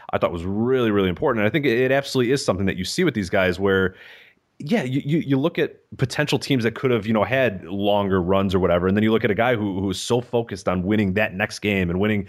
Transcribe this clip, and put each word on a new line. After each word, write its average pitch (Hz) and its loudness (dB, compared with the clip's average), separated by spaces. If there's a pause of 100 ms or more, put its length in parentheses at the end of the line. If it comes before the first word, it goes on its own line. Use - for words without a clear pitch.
(140)
I - 0
thought 87 -2
was 85 -8
really, 113 0
really 98 2
important. 117 0
And 104 4
I 107 0
think 147 0
it, 117 2
it 131 2
absolutely 131 0
is 139 0
something 98 0
that 92 0
you 92 -6
see - -2
with 151 2
these 101 -4
guys 92 2
where, 95 2 (640)
yeah, 165 -2
you, 131 -4
you, 156 0
you 135 0
look 170 -2
at - -2 (160)
potential 143 0
teams 123 0
that 113 0
could 131 -2
have, 110 0
you 113 0
know, 104 2
had 107 0
longer 98 2
runs 95 2
or 95 2
whatever, 87 2
and 98 2
then 107 2
you 110 2
look 113 2
at 117 2
a 101 -2
guy 117 2
who, 104 -4
who 95 -2
is 92 -6
so 120 -2
focused 113 -4
on 92 0
winning 101 0
that 104 -2
next 104 -4
game 98 0
and 90 -2
winning 104 0